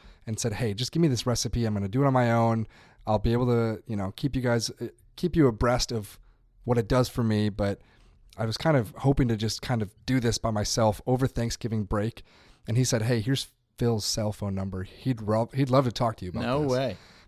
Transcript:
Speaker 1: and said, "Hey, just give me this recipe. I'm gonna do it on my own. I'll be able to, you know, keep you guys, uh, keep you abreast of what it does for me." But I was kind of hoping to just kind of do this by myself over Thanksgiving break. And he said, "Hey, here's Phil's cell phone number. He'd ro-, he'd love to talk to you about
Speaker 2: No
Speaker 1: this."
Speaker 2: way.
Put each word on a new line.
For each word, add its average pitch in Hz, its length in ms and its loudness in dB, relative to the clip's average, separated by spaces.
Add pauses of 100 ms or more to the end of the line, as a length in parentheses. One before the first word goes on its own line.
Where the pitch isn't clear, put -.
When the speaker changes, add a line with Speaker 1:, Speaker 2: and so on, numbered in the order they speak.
(260)
Speaker 1:
and 110 120 -6
said, 113 140 -2
"Hey, 104 220 -2
just 120 180 -6
give 160 80 0
me 170 80 4
this 123 180 -2
recipe. 120 380 -2
I'm 107 100 0
gonna 101 140 -2
do 131 160 0
it - 20 4
on 139 60 4
my 123 180 4
own. 117 380 2 (360)
I'll 107 140 2
be 113 140 2
able 123 140 2
to, 113 400 0
you 113 100 -6
know, 98 180 -4
keep 135 220 -4
you 131 60 -2
guys, 120 280 2 (100)
uh, 120 80 -6 (280)
keep 175 180 -2
you 160 140 6
abreast 120 420 0
of 110 300 -8 (420)
what 120 160 0
it 113 80 0
does 127 220 4
for 123 160 -2
me." 107 240 2
But 101 320 -2 (560)
I 110 100 -2
was 110 100 -4
kind 160 200 2
of 117 220 0
hoping 139 280 4
to 113 100 2
just 107 240 -2
kind 120 220 -2
of 95 100 -6 (140)
do 131 140 2
this 113 180 0
by 113 140 -2
myself 107 520 2
over 127 220 2
Thanksgiving 113 560 -2
break. 104 400 -2 (460)
And 110 80 0
he 127 80 4
said, 120 180 0
"Hey, 117 180 2
here's 131 280 -2 (300)
Phil's 117 260 0
cell 107 280 -4
phone 101 220 -6
number. 95 280 -6
He'd 113 400 -6
ro-, 110 320 0
he'd 135 160 0
love 135 160 6
to 117 60 -2
talk 117 240 -2
to - 80 -14
you 90 60 -8
about 98 120 -6
Speaker 2:
No 127 200 -2
Speaker 1:
this." 139 100 0
Speaker 2:
way. 123 240 -2 (320)